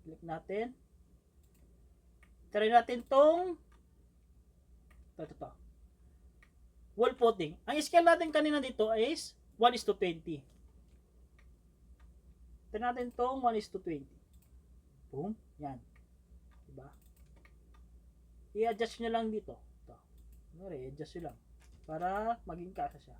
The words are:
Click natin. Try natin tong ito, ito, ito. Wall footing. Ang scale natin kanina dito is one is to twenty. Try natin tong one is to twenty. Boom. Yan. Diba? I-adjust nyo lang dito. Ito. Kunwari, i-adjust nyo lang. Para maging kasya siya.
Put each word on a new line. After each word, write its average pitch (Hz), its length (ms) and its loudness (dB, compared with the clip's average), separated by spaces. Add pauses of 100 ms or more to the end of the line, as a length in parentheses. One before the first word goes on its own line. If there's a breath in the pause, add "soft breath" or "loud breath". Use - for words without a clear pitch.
Click 160 240 -20
natin. 190 480 -6 (1800)
Try 214 220 0
natin 240 320 4
tong 320 560 4 (1500)
ito, 165 80 -14
ito, - 140 -16
ito. - 140 -16 (1500)
Wall 226 180 4
footing. 185 400 2 (140)
Ang 262 160 0
scale 339 240 6
natin 330 240 4
kanina 294 320 2
dito 220 320 -2
is 269 400 -2 (240)
one 240 160 6
is - 80 -6
to 208 80 0
twenty. 165 480 -4 (2250)
Try 214 80 -6
natin 247 320 -4
tong 254 320 -2
one 226 160 2
is 214 80 -12
to 190 100 -10
twenty. 147 400 -8 (920)
Boom. 180 240 -6 (240)
Yan. 147 180 -10 (880)
Diba? 131 220 -20 (1600)
I-adjust 220 480 -2
nyo 233 160 -4
lang 226 160 -2
dito. 214 240 -8 (320)
Ito. - 80 -20 (560)
Kunwari, 160 360 -12
i-adjust 147 320 -12
nyo 165 120 -10
lang. 117 80 -20 (480)
Para 196 600 -4
maging 175 280 -12
kasya 143 240 -8
siya. - 220 -20